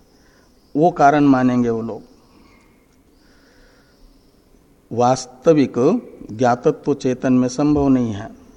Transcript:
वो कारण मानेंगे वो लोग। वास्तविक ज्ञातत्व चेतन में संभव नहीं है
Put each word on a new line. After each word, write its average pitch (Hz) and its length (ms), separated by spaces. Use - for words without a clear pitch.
वो 160 140
कारण 147 340
मानेंगे 127 460
वो 113 120
लोग। 113 200
वास्तविक 131 800
ज्ञातत्व 123 600
चेतन 131 380
में 127 160
संभव 147 400
नहीं 123 240
है 101 180